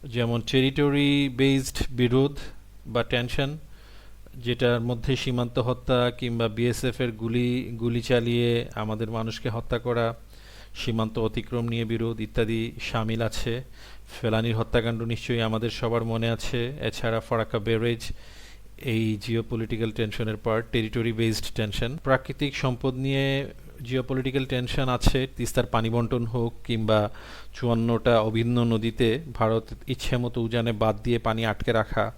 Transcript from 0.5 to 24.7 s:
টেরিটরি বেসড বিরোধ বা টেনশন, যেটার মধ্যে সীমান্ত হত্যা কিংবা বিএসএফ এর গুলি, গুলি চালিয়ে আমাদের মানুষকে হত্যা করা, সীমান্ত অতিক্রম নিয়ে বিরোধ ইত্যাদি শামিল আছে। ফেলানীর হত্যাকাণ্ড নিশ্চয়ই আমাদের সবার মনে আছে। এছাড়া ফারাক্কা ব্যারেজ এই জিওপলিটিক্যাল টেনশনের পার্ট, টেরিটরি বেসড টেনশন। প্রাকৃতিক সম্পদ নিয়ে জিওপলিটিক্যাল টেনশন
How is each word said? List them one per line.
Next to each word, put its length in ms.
টেরিটরি 760
বেসড 460
বিরোধ 480
বা 160
টেনশন, 540
যেটার 420
মধ্যে 360
সীমান্ত 440
হত্যা 520
কিংবা 360
বিএসএফ 540
এর 100
গুলি, 520
গুলি 220
চালিয়ে 640
আমাদের 360
মানুষকে 380
হত্যা 300
করা, 340
সীমান্ত 440
অতিক্রম 480
নিয়ে 180
বিরোধ 340
ইত্যাদি 520
শামিল 400
আছে। 420
ফেলানীর 340
হত্যাকাণ্ড 480
নিশ্চয়ই 380
আমাদের 280
সবার 340
মনে 260
আছে। 520
এছাড়া 380
ফারাক্কা 400
ব্যারেজ 520
এই 440
জিওপলিটিক্যাল 680
টেনশনের 460
পার্ট, 340
টেরিটরি 420
বেসড 320
টেনশন। 480
প্রাকৃতিক 520
সম্পদ 400
নিয়ে 500
জিওপলিটিক্যাল 600
টেনশন 440